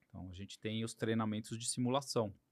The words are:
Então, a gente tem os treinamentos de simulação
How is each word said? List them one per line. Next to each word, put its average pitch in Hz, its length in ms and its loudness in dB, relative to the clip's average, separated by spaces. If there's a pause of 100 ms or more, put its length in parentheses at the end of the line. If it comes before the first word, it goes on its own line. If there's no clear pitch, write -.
(100)
Então, 90 200 -8
a 90 40 -12
gente 98 240 -12
tem 110 260 -2
os 113 100 -4
treinamentos 113 640 2
de 117 100 -6
simulação 123 640 2 (180)